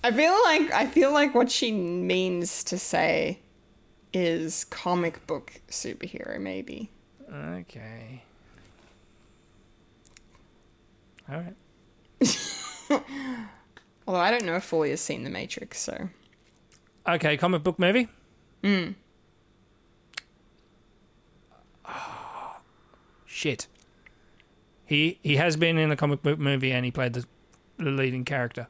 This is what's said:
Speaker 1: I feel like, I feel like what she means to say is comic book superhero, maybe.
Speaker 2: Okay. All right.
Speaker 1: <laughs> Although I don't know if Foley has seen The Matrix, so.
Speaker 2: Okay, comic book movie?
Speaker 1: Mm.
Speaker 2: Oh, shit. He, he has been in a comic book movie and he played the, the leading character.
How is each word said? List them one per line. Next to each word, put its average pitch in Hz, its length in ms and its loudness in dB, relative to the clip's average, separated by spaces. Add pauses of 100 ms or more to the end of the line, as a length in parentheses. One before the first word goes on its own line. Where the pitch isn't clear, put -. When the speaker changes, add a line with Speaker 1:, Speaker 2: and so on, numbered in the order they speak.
Speaker 1:
I 240 60 6
feel 302 220 6 (120)
like, 330 280 4
I 269 140 4
feel 277 260 6
like 285 220 6
what 247 160 6
she 240 220 0
means 180 920 0
to 180 140 -4
say 170 600 0 (760)
is 165 520 0
comic 175 640 -4
book - 340 -8 (100)
superhero, - 680 -8
maybe. - 500 -10 (420)
Speaker 2:
Okay. 113 920 -14 (3000)
All 151 100 -8
right. 175 140 -12 (680)
Speaker 1:
<laughs> - 840 0 (1040)
Although 185 140 0
I 185 120 4
don't 240 120 0
know 170 120 0
if 190 80 -2
Foley 156 260 0
has 151 100 -2
seen 123 220 -4
The 131 80 -8
Matrix, - 500 -10
so. - 280 -6 (1000)
Speaker 2:
Okay, 156 280 2
comic 175 260 2
book 175 160 0
movie? 214 300 4 (560)
Speaker 1:
Mm. 196 300 2 (3000)
Speaker 2:
Oh, - 680 -12 (680)
shit. - 440 -4 (1160)
He, 156 380 0
he 147 140 2
has 156 200 2
been 165 220 4
in 156 140 4
a 143 40 0
comic 143 260 0
book 156 160 0
movie 135 340 0
and 127 120 0
he 123 60 -2
played 123 240 -2
the, 123 100 -6 (540)
the 156 120 -2
leading 131 340 0
character. 123 460 -4